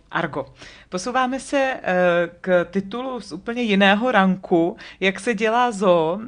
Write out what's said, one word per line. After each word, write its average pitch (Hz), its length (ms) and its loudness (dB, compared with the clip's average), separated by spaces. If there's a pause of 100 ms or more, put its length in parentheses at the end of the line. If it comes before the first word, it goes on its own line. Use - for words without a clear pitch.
(100)
Argo. 156 360 -4 (420)
Posouváme 254 520 -4
se, 269 420 -2
eh, 175 480 2 (100)
k 180 300 2
titulu 240 500 -6
z - 120 -16
úplně 233 300 -6
jiného 208 500 2
ranku, 185 640 2 (240)
Jak 190 200 0
se 240 140 -2
dělá 226 380 0
zoo. 180 560 2